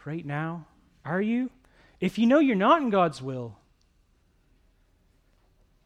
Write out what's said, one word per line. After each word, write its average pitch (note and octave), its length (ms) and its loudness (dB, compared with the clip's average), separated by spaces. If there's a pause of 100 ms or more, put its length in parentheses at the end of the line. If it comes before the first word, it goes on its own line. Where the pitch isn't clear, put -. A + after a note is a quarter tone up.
right D#3+ 200 -10
now? D#3 400 -8 (380)
Are F3 180 -4
you? A#3+ 300 -2 (480)
If - 180 -4
you A3 80 4
know C4 140 6
you're C4+ 160 4
not B3+ 260 4
in B3+ 80 -2
God's E3+ 320 0
will, B2+ 360 -10 (2250)